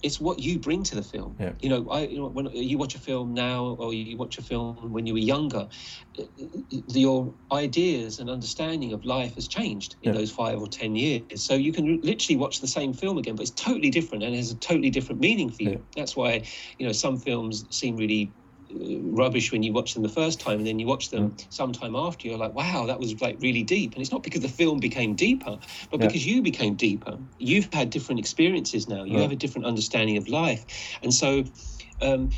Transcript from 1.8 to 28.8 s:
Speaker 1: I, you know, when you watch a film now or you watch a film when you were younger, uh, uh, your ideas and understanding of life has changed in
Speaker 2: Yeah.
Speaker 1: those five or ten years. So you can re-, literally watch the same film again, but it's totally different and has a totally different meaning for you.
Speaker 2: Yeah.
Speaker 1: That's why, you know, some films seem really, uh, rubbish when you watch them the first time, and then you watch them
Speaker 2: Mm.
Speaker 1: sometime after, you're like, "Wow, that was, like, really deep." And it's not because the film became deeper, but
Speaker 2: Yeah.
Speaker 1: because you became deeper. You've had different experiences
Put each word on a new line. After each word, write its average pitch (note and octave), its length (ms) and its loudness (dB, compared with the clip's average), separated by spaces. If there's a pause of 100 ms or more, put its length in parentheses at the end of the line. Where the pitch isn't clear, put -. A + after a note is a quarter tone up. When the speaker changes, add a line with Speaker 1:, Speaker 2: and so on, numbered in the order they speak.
Speaker 1:
I, D3 120 0
you C#3+ 160 -4
know, C#3 100 -4
when C3 240 -4
you B2+ 240 -2
watch C3+ 180 -2
a C3+ 60 -14
film B2 320 -4
now B2 480 -2
or A#2 140 -4
you A2 240 -6
watch A#2+ 200 -6
a - 40 -12
film A#2 500 -4
when A2+ 140 -2
you A2+ 80 0
were A2+ 40 2
younger, B2+ 480 2 (520)
uh, - 40 -6
uh, - 540 -10 (120)
your C3 440 4 (180)
ideas C#3+ 720 2
and A#2+ 80 -8
understanding B2+ 640 -4
of G#2 140 -6
life B2+ 300 -2
has - 120 -6
changed - 540 -4
in A2+ 100 4
Speaker 2:
Yeah. G#2+ 60 2
Speaker 1:
those G#2+ 120 0
five A2+ 300 -2
or G#2 80 -6
ten A2 260 -4
years. A#2+ 480 0
So C3+ 120 2
you C#3 180 4
can D#3 140 0
re-, E3 160 4
literally E3+ 340 2
watch - 240 0
the C3 80 -4
same C#3 240 -2
film F#3+ 240 -2
again, A2+ 180 -2
but G#2 80 -6
it's - 80 -4
totally A3 400 2
different D#3+ 340 0
and A#2+ 120 0
has A#2+ 160 -2
a A#2 40 -6
totally C3+ 340 2
different B2+ 320 0
meaning F#3 280 4
for A2 120 -8
you. G2+ 80 2
Speaker 2:
Yeah. F#2+ 60 0 (200)
Speaker 1:
That's - 180 -4
why, A#2 280 2 (360)
you B2+ 80 -4
know, A2 60 2
some C3 240 0
films A2+ 540 -2
seem A#2 260 -2
really, G#2+ 340 2 (380)
uh, - 300 -6 (240)
rubbish B2 300 2
when A2 100 2
you A2 100 2
watch A#2 220 0
them A2+ 80 -2
the G#2+ 60 2
first D#3+ 320 0
time, G#2+ 180 0
and G#2+ 80 -2
then A2 140 0
you A2+ 80 -2
watch C3 220 0
them G#2 200 2
Speaker 2:
Mm. - 200 -10
Speaker 1:
sometime A#2+ 440 -4
after, D#3+ 320 -2
you're A2+ 100 -4
like, A2 160 -2
"Wow, C#3+ 340 0
that B2 120 0
was, A2 240 -4
like, A2+ 180 0
really B2+ 220 2
deep." C#3+ 300 2
And - 100 -6
it's - 80 -4
not - 140 -4
because - 160 -2
the B3 80 0
film D#3 320 4
became A2+ 340 0
deeper, G3 420 2 (320)
but - 120 0
Speaker 2:
Yeah. A3+ 80 8
Speaker 1:
because C#3+ 180 2
you A#3 160 4
became A#2+ 320 2
deeper. G2+ 420 0 (220)
You've E3+ 340 2
had B2+ 180 2
different C#3 280 -2
experiences D#3+ 720 2